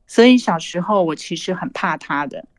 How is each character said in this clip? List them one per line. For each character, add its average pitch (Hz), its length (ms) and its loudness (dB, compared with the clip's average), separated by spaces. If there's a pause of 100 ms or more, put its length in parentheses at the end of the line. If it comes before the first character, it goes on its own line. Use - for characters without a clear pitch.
所 - 180 4
以 254 120 8
小 196 220 0
时 175 220 -6
候 190 240 2
我 160 100 -2
其 - 220 -10
实 180 180 -6
很 175 160 -8
怕 170 260 -4
她 147 300 -6
的， - 200 -14 (120)